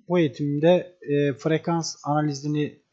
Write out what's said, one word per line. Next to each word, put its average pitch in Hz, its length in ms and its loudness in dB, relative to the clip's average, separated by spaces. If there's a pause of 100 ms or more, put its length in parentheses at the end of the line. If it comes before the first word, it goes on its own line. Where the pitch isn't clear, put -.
Bu 175 120 0
eğitimde, 147 800 2
e, 143 320 0
frekans 160 720 -2
analizini, 151 800 -2 (120)